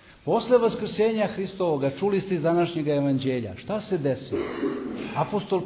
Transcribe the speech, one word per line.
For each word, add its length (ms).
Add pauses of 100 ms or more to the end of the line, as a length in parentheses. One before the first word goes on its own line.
(260)
Posle 320
vaskrsenja 680
Hristovoga, 640
čuli 320
ste 140
iz 80
današnjeg 440
evanđelja, 680
šta 260
se 160
desilo? 440 (760)
Apostol 500